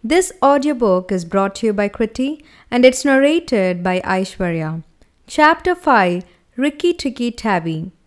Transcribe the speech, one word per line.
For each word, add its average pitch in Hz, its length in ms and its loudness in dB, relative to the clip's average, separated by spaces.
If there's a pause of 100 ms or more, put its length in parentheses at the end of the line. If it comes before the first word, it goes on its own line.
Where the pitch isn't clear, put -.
This 320 300 0 (100)
audiobook 247 720 2
is 180 140 -4
brought 196 300 -2
to - 100 -6
you 214 80 0
by 202 160 -2
Kriti, 247 520 -6 (300)
and 247 140 4
it's 254 180 4
narrated 269 800 2
by 185 160 0
Aishwarya. 170 840 -4 (440)
Chapter 330 480 2
five, 185 480 2 (320)
Rikki 294 380 -2
Tikki 240 380 -6
Tavi. 170 600 -4 (160)